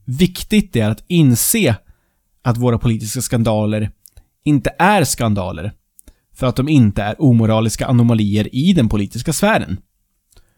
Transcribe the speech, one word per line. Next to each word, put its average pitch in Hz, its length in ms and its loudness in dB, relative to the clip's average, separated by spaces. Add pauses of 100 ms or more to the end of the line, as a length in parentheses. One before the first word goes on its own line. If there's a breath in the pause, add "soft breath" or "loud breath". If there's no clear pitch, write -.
viktigt 180 680 -2
det 120 60 0
är 107 100 0
att - 180 -6
inse 147 680 2 (640)
att 120 160 -2
våra 120 220 0
politiska 113 420 -4
skandaler 107 680 -2 (520)
inte 147 360 0
är 185 260 2
skandaler, 98 680 -4 (600 soft breath)
för - 140 -4
att 120 80 -2
de 135 140 -2
inte 113 340 4
är 107 180 -6
omoraliska 113 640 2
anomalier 113 680 2
i 165 180 2
den 123 160 2
politiska 113 440 -4
sfären. 160 440 -2 (800)